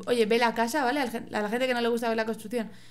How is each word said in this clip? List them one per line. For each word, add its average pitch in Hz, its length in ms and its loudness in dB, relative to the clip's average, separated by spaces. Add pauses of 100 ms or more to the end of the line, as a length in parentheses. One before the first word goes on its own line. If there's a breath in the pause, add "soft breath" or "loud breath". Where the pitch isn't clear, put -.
oye, 240 200 4
ve 226 120 4
la 233 160 4
casa, 233 300 0
¿vale? 269 160 2
Al 247 100 -2
gen-, - 240 -6
a 214 80 0
la 208 60 -2
gente 247 180 0
que 254 80 0
no 240 60 0
le 233 80 2
gusta 233 200 0
ver 226 80 0
la 220 80 0
construcción, 220 460 -4 (200 loud breath)